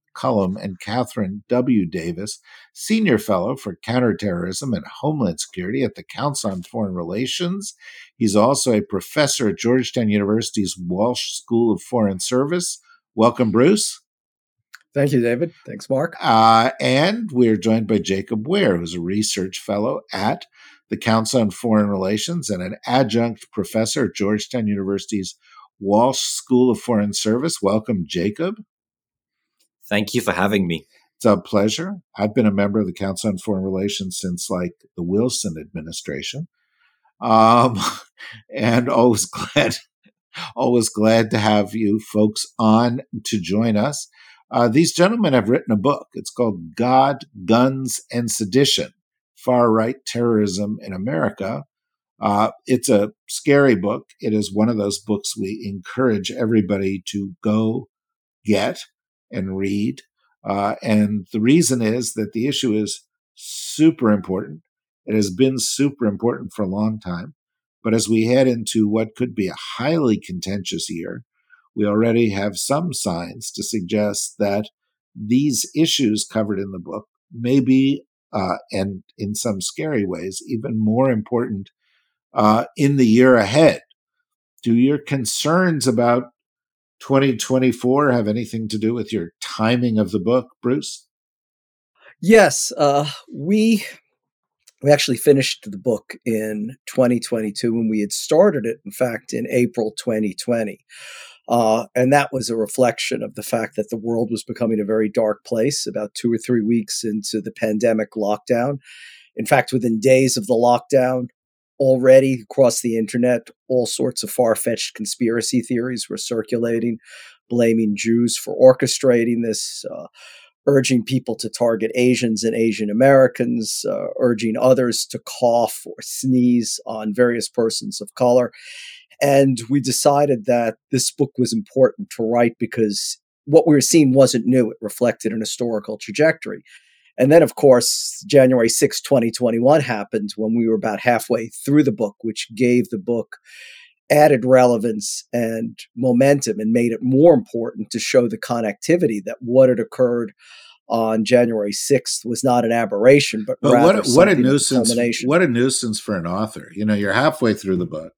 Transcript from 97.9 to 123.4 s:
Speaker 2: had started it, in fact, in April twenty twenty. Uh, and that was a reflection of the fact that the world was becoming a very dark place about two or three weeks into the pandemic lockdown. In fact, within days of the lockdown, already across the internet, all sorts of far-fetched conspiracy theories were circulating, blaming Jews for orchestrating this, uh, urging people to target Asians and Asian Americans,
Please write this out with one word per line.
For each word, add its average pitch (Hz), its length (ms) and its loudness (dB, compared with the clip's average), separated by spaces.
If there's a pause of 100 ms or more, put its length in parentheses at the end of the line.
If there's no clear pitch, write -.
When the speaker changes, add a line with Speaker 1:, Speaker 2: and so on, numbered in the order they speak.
Speaker 2:
had 104 120 -4
started 156 540 2
it, 113 180 -8
in 101 80 -14
fact, 120 400 -6
in 120 180 -6
April 120 480 0
twenty 107 360 -2
twenty. 113 460 -6 (680)
Uh, 113 380 2 (100)
and 127 160 2
that 143 200 4
was 127 160 -6
a 117 80 -4
reflection 113 680 -2
of 107 100 -12
the 107 80 -12
fact 113 320 -4
that - 160 -4
the 120 60 -6
world 113 340 -4
was 113 140 -6
becoming 113 340 -2
a 104 60 -4
very 110 240 0
dark 107 360 -2
place 123 400 -2
about 104 300 -8
two - 160 -2
or 117 80 0
three 120 240 0
weeks 110 400 -2
into 107 400 -6
the 107 80 -10
pandemic 110 640 -2
lockdown. 117 640 -2 (560)
In 110 120 -8
fact, - 260 2
within 117 260 0
days 131 380 4
of 107 100 -6
the 120 80 0
lockdown, 123 720 2 (540)
already 131 600 6
across 123 400 2
the 117 140 -2
internet, 120 520 0 (200)
all 123 180 2
sorts - 360 -4
of 101 80 -8
far-fetched 113 640 0
conspiracy 113 640 -2
theories 120 480 -6
were 104 100 -8
circulating, 117 800 -2 (500)
blaming 113 480 2
Jews 117 400 0
for - 200 -8
orchestrating 123 840 4
this, - 400 -6 (100)
uh, - 140 -14 (600)
urging 131 360 2
people 120 340 -4
to 113 120 -8
target 113 480 -2
Asians 120 480 2
and 113 100 0
Asian 110 360 0
Americans, 123 960 2